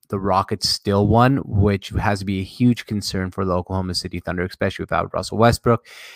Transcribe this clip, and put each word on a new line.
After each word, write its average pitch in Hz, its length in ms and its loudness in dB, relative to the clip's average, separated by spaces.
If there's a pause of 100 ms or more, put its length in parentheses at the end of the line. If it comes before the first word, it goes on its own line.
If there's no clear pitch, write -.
the 101 100 -4
Rockets 95 480 0
still 101 400 2
won, 123 300 4
which 101 520 0
has 104 300 -2
to 95 60 -10
be 95 160 -2
a - 20 -6
huge 120 420 0
concern 95 460 -4
for 95 140 -4
the 90 80 0
Oklahoma 92 400 -2
City 90 260 -6
Thunder, 87 240 -4
especially 92 400 -4
without 85 300 -2
Russell 95 240 -6
Westbrook. 117 500 2 (280)